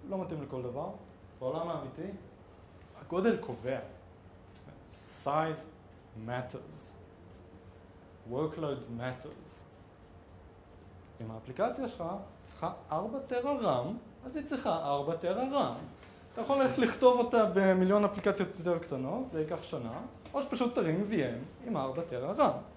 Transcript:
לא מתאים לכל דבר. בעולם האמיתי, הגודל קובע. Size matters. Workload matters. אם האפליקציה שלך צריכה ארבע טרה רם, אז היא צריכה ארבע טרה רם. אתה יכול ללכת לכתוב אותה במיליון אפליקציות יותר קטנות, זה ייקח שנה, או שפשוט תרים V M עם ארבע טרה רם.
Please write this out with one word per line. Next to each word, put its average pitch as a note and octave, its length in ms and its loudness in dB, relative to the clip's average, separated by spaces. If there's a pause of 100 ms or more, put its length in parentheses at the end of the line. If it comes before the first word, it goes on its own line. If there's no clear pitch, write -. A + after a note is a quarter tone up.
לא F#3+ 100 -2
מתאים E3 240 -4
לכל B2+ 200 -6
דבר. C3+ 260 -4 (500)
בעולם D#3 300 -2
האמיתי, D#3 420 -6 (880)
הגודל F#3+ 360 2
קובע. B2 440 -4 (1400)
Size D#3 420 0 (600)
matters. - 580 -8 (1500)
Workload C#3 680 -2
matters. - 500 -8 (1700)
אם A2+ 100 -8
האפליקציה A3 580 -2
שלך F3 160 -6 (400)
צריכה - 280 -6 (180)
ארבע G#3 360 -2
טרה C4 340 0
רם, D#3+ 360 2 (280)
אז C4 120 -8
היא D4 100 -4
צריכה F#3+ 380 0
ארבע C#3+ 320 0
טרה F#3+ 340 0
רם. E3 240 2 (580)
אתה - 80 -8
יכול C4+ 220 2
ללכת B3+ 160 4
לכתוב B3 400 8
אותה A#3 360 6
במיליון F#3+ 500 8
אפליקציות G3+ 440 2 (100)
יותר E3+ 200 2
קטנות, D#3 520 -4
זה D#3+ 100 -2
ייקח D#3+ 220 -2
שנה, B2+ 380 -6 (340)
או C#4 80 2
שפשוט A#3+ 320 0
תרים F3 360 2
V - 20 0
M C3 560 -2
עם G#3+ 80 0
ארבע C3+ 260 -2
טרה C3+ 300 -4
רם. C4 260 4 (180)